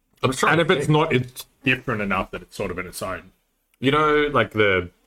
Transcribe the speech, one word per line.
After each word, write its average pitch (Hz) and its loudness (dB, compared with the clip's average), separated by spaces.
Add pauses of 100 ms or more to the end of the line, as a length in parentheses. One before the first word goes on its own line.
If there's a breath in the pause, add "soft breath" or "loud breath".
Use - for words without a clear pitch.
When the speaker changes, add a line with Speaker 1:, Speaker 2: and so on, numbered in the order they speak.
(240)
Speaker 1:
I'm 127 0
just 127 -6
trying 156 2
Speaker 2:
And 165 0
Speaker 1:
to 185 4
Speaker 2:
if 160 0
it's 143 -4
Speaker 1:
think. 151 4
Speaker 2:
not, 156 2
it's - -4 (180)
different 127 -2
enough 95 -4
that 90 -10
it's - -20
sort 98 -6
of 85 -10
in 90 -8
its - -14
own. 92 -10 (480)
Speaker 1:
You 131 0
know, 151 2
like, 113 2
the 95 2 (180)